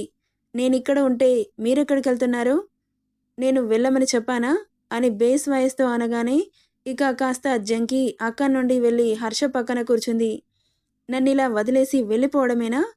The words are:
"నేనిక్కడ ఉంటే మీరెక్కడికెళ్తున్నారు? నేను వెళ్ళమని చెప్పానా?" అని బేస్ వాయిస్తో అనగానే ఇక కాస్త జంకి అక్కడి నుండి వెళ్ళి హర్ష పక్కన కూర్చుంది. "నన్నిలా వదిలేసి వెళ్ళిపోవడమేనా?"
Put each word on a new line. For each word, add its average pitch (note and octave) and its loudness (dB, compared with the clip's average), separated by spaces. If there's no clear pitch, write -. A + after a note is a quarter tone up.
"నేనిక్కడ B3+ 0
ఉంటే C4 4
మీరెక్కడికెళ్తున్నారు? B3+ 2
నేను C4 0
వెళ్ళమని B3+ 2
చెప్పానా?" B3 -2
అని A#3+ 0
బేస్ A#3+ 2
వాయిస్తో C4 0
అనగానే A#3 0
ఇక C4 -2
కాస్త B3+ -2
జంకి A3+ -2
అక్కడి A#3 -2
నుండి B3+ 0
వెళ్ళి A#3 2
హర్ష A3+ -4
పక్కన B3 -2
కూర్చుంది. A3+ 0
"నన్నిలా C4 2
వదిలేసి B3+ 0
వెళ్ళిపోవడమేనా?" A#3+ 0